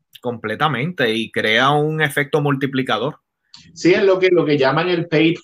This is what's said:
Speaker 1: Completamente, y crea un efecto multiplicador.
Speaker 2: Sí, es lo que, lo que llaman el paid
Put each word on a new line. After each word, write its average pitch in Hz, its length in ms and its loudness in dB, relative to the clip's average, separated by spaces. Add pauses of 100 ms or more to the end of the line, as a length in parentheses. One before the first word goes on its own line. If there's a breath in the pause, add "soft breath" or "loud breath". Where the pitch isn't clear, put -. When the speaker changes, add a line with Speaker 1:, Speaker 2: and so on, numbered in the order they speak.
(220)
Speaker 1:
Completamente, 123 920 -4
y 113 160 -4
crea 110 420 0
un 151 280 -2
efecto 147 400 -2
multiplicador. 135 760 -2 (560 loud breath)
Speaker 2:
Sí, 170 180 2
es 208 100 2
lo 190 160 4
que, 185 120 2
lo 160 160 2
que 147 100 2
llaman 143 320 0
el 170 180 -2
paid 160 380 2